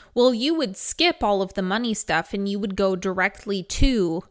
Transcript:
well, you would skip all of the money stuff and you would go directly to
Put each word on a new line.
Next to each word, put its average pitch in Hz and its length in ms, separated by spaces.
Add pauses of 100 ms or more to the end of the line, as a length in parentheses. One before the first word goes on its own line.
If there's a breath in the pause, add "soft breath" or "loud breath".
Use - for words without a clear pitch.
(140)
well, 247 200
you 254 200
would 254 240
skip - 440
all 202 200
of 190 120
the 196 80
money 220 320
stuff 165 400
and 202 140
you 202 120
would 196 180
go 190 180
directly 190 680
to 180 680